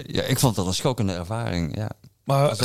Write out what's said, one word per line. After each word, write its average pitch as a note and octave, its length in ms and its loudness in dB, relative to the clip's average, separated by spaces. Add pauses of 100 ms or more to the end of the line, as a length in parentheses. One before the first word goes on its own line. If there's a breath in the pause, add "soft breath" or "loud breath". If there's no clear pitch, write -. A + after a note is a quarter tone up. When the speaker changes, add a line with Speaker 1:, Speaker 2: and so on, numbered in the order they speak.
Speaker 1:
ja, - 160 -2
ik C3+ 160 0
vond A#2 180 4
dat F#2 100 0
een F2+ 80 0
schokkende A2+ 380 0
ervaring, F2 640 -4
ja. - 120 -4 (360)
Speaker 2:
Maar C#3 240 4
Speaker 1:
Alsof G#2 160 -2